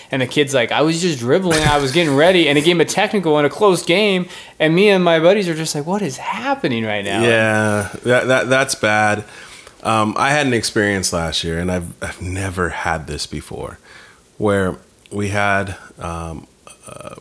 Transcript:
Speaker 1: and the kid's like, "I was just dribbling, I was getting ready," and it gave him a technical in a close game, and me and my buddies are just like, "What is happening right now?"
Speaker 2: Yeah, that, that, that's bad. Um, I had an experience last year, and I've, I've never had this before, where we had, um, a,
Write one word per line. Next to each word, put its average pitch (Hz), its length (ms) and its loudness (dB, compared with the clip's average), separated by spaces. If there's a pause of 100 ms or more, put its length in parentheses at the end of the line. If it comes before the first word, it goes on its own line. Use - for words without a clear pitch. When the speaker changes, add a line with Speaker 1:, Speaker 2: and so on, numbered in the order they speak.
(120)
Speaker 1:
and 135 100 0
the 123 40 -2
kid's 135 280 0
like, 120 160 2
"I 120 120 0
was 165 200 0
just 165 160 0
dribbling, 156 460 0
I 147 140 4
was 139 120 0
getting 151 240 2
ready," 165 340 4
and 143 100 4
it 143 60 0
gave 175 120 4
him 165 40 4
a 147 40 6
technical 180 560 0
in 147 40 2
a 139 60 2
close 190 340 2
game, 185 440 2 (320)
and 156 140 4
me 202 160 4
and 185 120 4
my 170 160 4
buddies 180 300 4
are 165 60 -2
just 156 200 -6
like, 147 120 -6
"What 196 160 -4
is 135 140 -6
happening 214 680 -4
right 104 200 -2
now?" 101 180 -2
Speaker 2:
Yeah, 107 680 2 (160)
that, 123 240 2
that, 123 200 2
that's 135 280 2
bad. 107 480 0 (600)
Um, 107 320 0
I 135 140 0
had 147 160 0
an 123 80 0
experience 101 580 -2
last 82 320 -4
year, 82 160 -4
and 90 100 -2
I've, 87 320 -6
I've - 200 -12
never 92 480 -4
had 82 360 -6
this 76 200 -8
before, 64 520 -12 (600)
where 98 400 0 (340)
we 101 160 -4
had, 98 480 0 (220)
um, 85 480 -10 (420)
a, - 320 -16